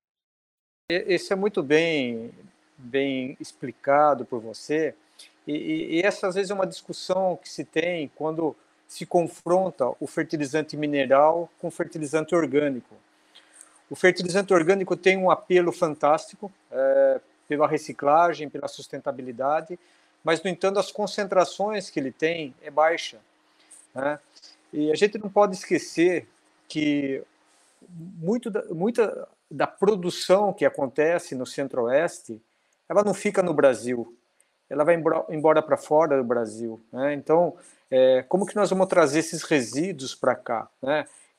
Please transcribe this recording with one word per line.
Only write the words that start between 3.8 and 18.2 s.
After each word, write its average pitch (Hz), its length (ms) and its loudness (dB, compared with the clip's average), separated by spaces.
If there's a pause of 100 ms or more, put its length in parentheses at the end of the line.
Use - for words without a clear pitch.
por 123 140 -6
você. 135 560 -4 (500)
E, 147 60 -8
e, 160 440 -4
e 165 60 2
essa, 202 260 0
às 180 80 -2
vezes, 196 140 -2
é 202 40 -4
uma 190 120 -2
discussão 185 760 -4
que - 80 -20
se 147 160 -10
tem 165 500 -4
quando 156 400 -4 (320)
se - 180 -14
confronta 170 960 0
o 147 80 -6
fertilizante 151 720 -4
mineral 147 720 2 (100)
com 175 80 -6
o 160 40 -6
fertilizante 156 640 -4
orgânico. 139 640 0 (920)
O 143 60 -10
fertilizante 185 580 2
orgânico 180 420 2
tem 190 220 2
um 185 120 2
apelo 175 440 2
fantástico, 156 760 -2 (220)
é, 135 480 2 (300)
pela 147 180 2
reciclagem, 147 840 0